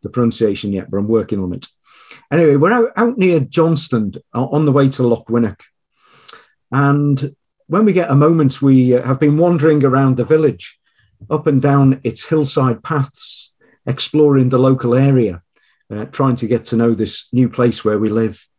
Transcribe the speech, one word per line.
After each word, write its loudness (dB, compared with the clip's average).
the -10
pronunciation -2
yet, -8
but -6
I'm -4
working -2
on -6
it. -12
Anyway, 4
we're 2
out, 0
out 0
near 2
Johnston, -2
uh, -2
on 0
the 2
way 4
to -6
Lochwinnoch. -2
And 0
when 0
we 2
get 0
a 2
moment, 2
we, 4
uh, 0
have -2
been 2
wandering 2
around 2
the -2
village, -2
up -2
and 2
down 2
its -6
hillside -2
paths, -8
exploring 2
the 0
local 2
area, 2
uh, -8
trying -2
to -8
get -2
to -6
know 0
this -8
new 2
place -2
where -2
we -2
live. -4